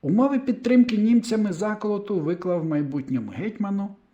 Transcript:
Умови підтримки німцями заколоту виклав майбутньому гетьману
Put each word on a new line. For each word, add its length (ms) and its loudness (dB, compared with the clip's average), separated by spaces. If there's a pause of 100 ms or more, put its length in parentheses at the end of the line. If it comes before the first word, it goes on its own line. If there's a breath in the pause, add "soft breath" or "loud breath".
Умови 380 2
підтримки 580 2
німцями 560 2
заколоту 680 -2
виклав 440 -2
майбутньому 640 -2
гетьману 680 -4 (180)